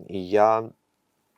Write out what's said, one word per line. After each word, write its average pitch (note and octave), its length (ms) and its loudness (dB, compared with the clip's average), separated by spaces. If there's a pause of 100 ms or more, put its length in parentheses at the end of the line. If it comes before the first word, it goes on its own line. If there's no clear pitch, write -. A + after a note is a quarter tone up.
і F#2 200 -10
я A2 420 2 (680)